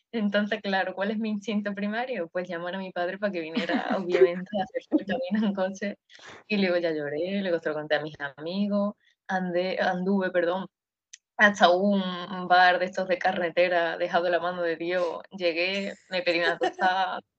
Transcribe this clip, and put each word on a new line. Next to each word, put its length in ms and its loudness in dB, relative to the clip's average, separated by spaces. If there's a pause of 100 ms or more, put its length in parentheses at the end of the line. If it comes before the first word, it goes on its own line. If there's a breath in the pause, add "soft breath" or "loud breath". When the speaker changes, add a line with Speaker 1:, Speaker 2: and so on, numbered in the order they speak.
(120)
Speaker 1:
Entonces, 500 0
claro, 320 0
¿cuál 160 -2
es 80 -4
mi 120 -2
instinto 440 -4
primario? 540 -4
Pues 200 -6
llamar 260 -6
a 40 -6
mi 140 -8
padre 260 -4
para 140 -2
que 80 -6
viniera, 560 -2
Speaker 2:
<laughs> 20 -
Speaker 1:
obviamente, 520 4 (100)
a 40 -2
hacerse 340 -6
el 80 -10
camino 420 -2
en 60 0
coche. 420 -4 (500 loud breath)
Y 120 0
luego 200 4
ya 140 0
lloré, 500 -4
luego 180 0
se 100 -4
lo 60 -2
conté 200 -2
a 60 0
mis 120 -8 (220)
amigos, 580 -2 (320)
andé, 540 -2
anduve, 500 0
perdón, 360 0 (720)
hasta 320 6
un, 320 4
un 460 -6
bar 320 8
de 60 0
estos 220 -2
de 100 2
carretera, 800 2
dejado 260 0
de 80 0
la 80 2
mano 220 -4
de 140 -2
Dios. 440 -2 (120)
Llegué, 600 -2 (140)
me 140 -4
pedí 180 2
una 180 0
tostada, 640 0 (180)